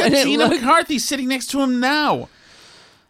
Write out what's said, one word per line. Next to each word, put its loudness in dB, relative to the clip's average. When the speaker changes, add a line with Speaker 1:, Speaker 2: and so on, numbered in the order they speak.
Speaker 1:
when 2
it 4
Speaker 2:
Gina 0
Speaker 1:
looked 0
Speaker 2:
McCarthy 2
sitting -4
next -4
to -2
him 0
now. 0